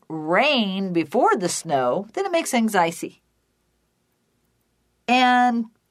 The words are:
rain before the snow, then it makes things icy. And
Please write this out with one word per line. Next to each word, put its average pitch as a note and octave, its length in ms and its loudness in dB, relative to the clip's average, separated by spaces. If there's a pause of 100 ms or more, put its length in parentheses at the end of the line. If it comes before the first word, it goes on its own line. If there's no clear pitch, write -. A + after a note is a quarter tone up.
rain F#3+ 840 0
before F3 460 2
the F#3+ 100 -2
snow, D3 640 -2
then G4 140 -4
it F#4 80 -4
makes E4 180 -2
things A3 240 0
icy. E3+ 460 -2 (1900)
And B3 600 2 (240)